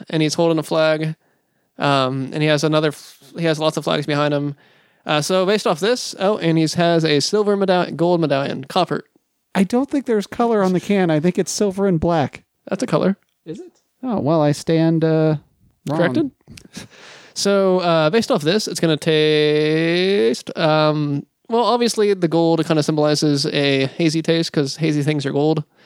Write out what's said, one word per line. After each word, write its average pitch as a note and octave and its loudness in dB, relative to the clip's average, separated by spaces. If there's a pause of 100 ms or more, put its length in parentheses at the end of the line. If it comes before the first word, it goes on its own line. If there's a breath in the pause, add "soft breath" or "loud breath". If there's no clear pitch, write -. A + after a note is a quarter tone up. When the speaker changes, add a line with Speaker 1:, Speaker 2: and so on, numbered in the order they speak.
(100)
Speaker 1:
and D#3 0
he's D3+ 0
holding E3 2
a D3+ -4
flag, D#3 0 (640)
um, C3+ 0
and D3+ -2
he D3+ 2
has D3 2
another D#3 2
f-, - -10 (160)
he E3+ -6
has D#3+ 0
lots D#3 -2
of D3+ -8
flags D#3+ -2
behind D3 0
him. C#3+ -4 (520 soft breath)
Uh, D3+ 0
so F#3 0
based G#3 0
off F3 -2
this, A#3+ -4
oh, G3 0
and E3 0
he D#3+ 2 (100)
has E3+ 2
a D3 2
silver G3+ 0
medall-, F3+ 0
gold E3+ 0
medallion, C#3 -2
copper. E3+ -2 (500)
Speaker 2:
I F#3+ 2
don't B3 0
think C#4+ -2
there's G#3+ 0
color A#3 0
on F#3 2
the E3+ 2
can. F#3+ 0
I D3+ 2
think F3 0
it's F#3 -2
silver G3 0
and F3 2
black. E3 -2 (240)
Speaker 1:
That's G3 -4
a B3+ -2
color. F#3 0 (300)
Speaker 2:
Is E3 -12
it? F4+ -20 (220)
Oh, B3+ -4
well, D#3 0
I D3 2
stand, E3 0
uh, D#3 2 (520)
wrong. C#3+ -2
Speaker 1:
Corrected? G#3+ 0 (1040 loud breath)
So, G3 2
uh, E3 2
based A3+ 0
off F#3+ 2
this, F3+ 0
it's F3 -8
gonna E3 2
taste, D#3+ 0
um, D3+ 0 (240)
well, A#3 0
obviously G#3+ 2
the F3 0
gold E3 2
kinda D#3 2
symbolizes D3+ 0
a C#3 0
hazy D#3+ -2
taste E3 -2
'cause C#3 -2
hazy D3+ -2
things D3 -2
are C#3 -4
gold. D3+ 0 (220 soft breath)